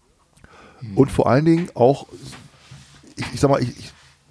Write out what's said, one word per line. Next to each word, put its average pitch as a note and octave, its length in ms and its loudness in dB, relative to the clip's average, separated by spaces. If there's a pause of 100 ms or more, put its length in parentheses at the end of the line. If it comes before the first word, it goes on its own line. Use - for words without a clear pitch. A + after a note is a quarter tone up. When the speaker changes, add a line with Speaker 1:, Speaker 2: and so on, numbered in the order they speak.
(800)
Speaker 1:
Hm. G#2 160 -14
Speaker 2:
Und C3+ 140 4
vor - 160 -2
allen C#3 200 2
Dingen E3 280 0
auch, C3 320 2 (1120)
ich, - 180 -10
ich B2 60 -10
sag C#3 100 4
mal, C3+ 100 2
ich, B2 160 -6
ich - 160 -20 (380)